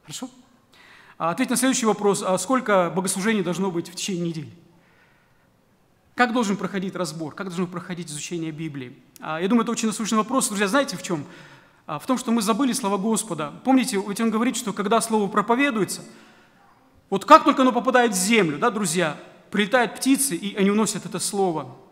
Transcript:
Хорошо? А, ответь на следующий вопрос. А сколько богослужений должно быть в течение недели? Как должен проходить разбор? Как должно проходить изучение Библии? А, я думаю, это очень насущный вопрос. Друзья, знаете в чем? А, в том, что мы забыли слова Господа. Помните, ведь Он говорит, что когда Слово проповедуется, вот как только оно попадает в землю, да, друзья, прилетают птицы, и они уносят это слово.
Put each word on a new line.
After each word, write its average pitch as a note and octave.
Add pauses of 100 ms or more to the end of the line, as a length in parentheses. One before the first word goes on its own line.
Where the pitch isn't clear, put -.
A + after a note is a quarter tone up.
Хорошо? G3+ (880)
А, E3
ответь A#3
на A#3+
следующий B3+
вопрос. G3+
А F#3
сколько G#3
богослужений F#3+
должно F3+
быть E3+
в -
течение F3
недели? D#3 (1600)
Как A#3+
должен G#3+
проходить F#3
разбор? D#3+
Как G3
должно F3
проходить F3
изучение D#3+
Библии? C#3+ (220)
А, D#3
я F#3+
думаю, A#3
это A#3
очень A3
насущный A3
вопрос. A3+
Друзья, G3+
знаете C4+
в -
чем? D#3 (600)
А, D3+
в -
том, B3+
что A#3
мы A#3
забыли A3+
слова G3
Господа. F3+ (120)
Помните, A#3+
ведь G3+
Он A3+
говорит, A3+
что -
когда G#3
Слово G#3+
проповедуется, A3 (1080)
вот F#3+
как D4+
только D4
оно B3+
попадает A#3+
в -
землю, F#3
да, G#3+
друзья, F3 (340)
прилетают G#3
птицы, C4
и G3+
они G3+
уносят G#3
это F3+
слово. D#3 (160)